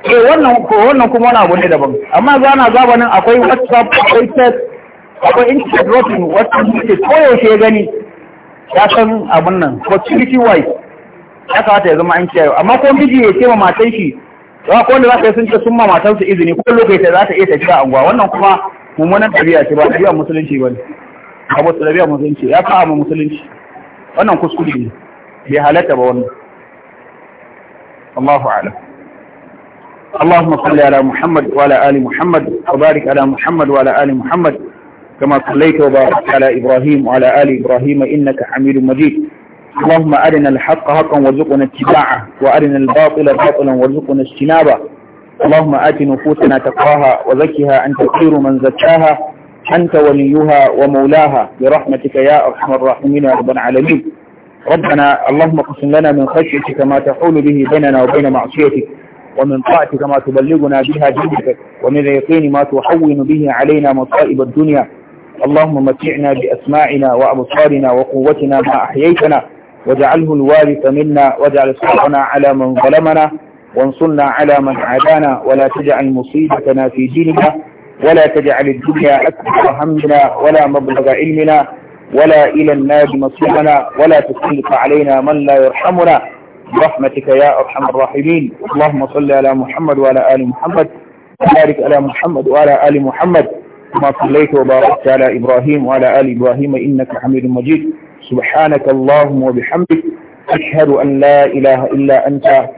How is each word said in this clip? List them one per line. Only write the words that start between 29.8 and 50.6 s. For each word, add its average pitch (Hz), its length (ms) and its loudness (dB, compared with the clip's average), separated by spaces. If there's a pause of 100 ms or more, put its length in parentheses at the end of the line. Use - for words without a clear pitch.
اللهم 165 340 2
صل 151 240 0
على 135 220 4
محمد 139 520 -2
وعلى 139 340 2
آل 139 140 0
محمد 160 420 -2 (300)
وبارك 151 340 0
على 139 180 0
محمد 151 420 -4
وعلى 135 340 0
آل 139 140 -2
محمد 156 380 -2 (680)
كما 139 280 0
صليت 156 320 2
وباركت 135 540 2
على 131 240 2
إبراهيم 131 480 0
وعلى 127 360 2
آل 139 60 2 (160)
إبراهيم 131 380 0
إنك 135 420 -2
حميد 135 400 -2
مجيد. 131 300 0 (720)
اللهم 156 300 2
أرنا 147 340 2
الحق 143 420 -2
حقا 151 300 0
وارزقنا 139 440 0
اتباعه 131 640 -2 (160)
وأرنا 139 340 2
الباطل 151 480 2 (120)
باطلا 147 360 0
وارزقنا 135 500 -2
اجتنابه. 147 540 0 (680)
اللهم 151 300 2
آت 143 280 0
نفوسنا 135 560 0
تقواها 143 540 0 (140)
وزكها 143 600 0
أنت - 140 -6 (180)
خير 156 200 2
من 135 200 0
زكاها 151 600 2 (540)
أنت 170 240 0
وليها 143 760 2